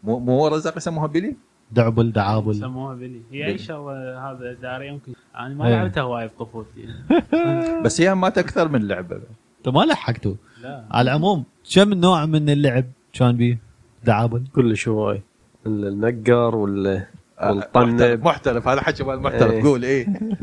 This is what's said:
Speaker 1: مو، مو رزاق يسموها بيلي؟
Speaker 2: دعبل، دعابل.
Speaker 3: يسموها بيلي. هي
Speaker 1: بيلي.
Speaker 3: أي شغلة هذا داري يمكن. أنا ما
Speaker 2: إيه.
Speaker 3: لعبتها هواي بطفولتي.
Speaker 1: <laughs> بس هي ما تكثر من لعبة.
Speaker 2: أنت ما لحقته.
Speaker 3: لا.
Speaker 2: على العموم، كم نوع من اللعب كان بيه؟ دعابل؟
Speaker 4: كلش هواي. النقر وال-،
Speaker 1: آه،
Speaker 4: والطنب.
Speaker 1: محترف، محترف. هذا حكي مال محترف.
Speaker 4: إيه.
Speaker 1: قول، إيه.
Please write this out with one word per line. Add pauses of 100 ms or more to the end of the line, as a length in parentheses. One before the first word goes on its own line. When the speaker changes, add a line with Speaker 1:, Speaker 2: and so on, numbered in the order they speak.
Speaker 1:
مو،
مو
رزاق
يسموها
بيلي؟ (360)
Speaker 2:
دعبل،
دعابل.
Speaker 3:
يسموها
بيلي.
هي
Speaker 1:
بيلي.
Speaker 3:
أي
شغلة
هذا
داري
يمكن. (260)
أنا
ما
Speaker 2:
إيه.
Speaker 3:
لعبتها
هواي
بطفولتي. (460)
Speaker 1:
<laughs>
بس
هي
ما
تكثر
من
لعبة. (420)
Speaker 2:
أنت
ما
لحقته. (260)
Speaker 3:
لا.
Speaker 2:
على
العموم، (300)
كم
نوع
من
اللعب (280)
كان
بيه؟ (460)
دعابل؟ (100)
Speaker 4:
كلش
هواي. (440)
النقر
وال-، (360)
Speaker 1:
آه،
Speaker 4:
والطنب.
Speaker 1:
محترف،
محترف.
هذا
حكي
مال
محترف.
Speaker 4:
إيه.
Speaker 1:
قول،
إيه. (360)